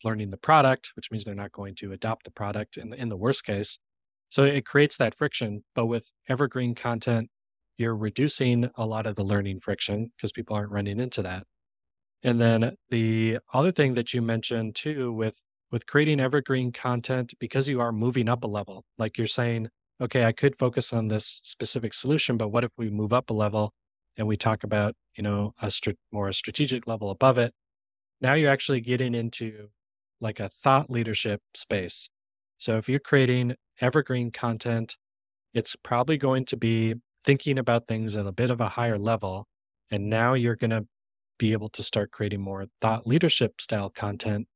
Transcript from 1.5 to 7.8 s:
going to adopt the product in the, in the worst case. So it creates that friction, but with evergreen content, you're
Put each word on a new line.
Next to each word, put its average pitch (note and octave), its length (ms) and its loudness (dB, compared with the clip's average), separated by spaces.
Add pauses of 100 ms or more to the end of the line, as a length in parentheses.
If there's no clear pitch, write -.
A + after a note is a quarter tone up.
going G2 240 -12
to G2 160 -12
adopt A2 320 -6
the - 80 -18
product G#2 460 -6
in A2 140 -12
the, B2+ 100 -14
in A#2 80 -4
the G2+ 80 -6
worst G#2+ 260 0
case. G#2 360 -4 (500)
So - 140 4
it C#3 220 2
creates C#3+ 320 4
that A#2 180 2
friction, A2 480 -4 (100)
but A#2+ 120 0
with A#2 260 -2 (160)
evergreen B2+ 480 0
content, A#2 540 0 (480)
you're A#2 180 0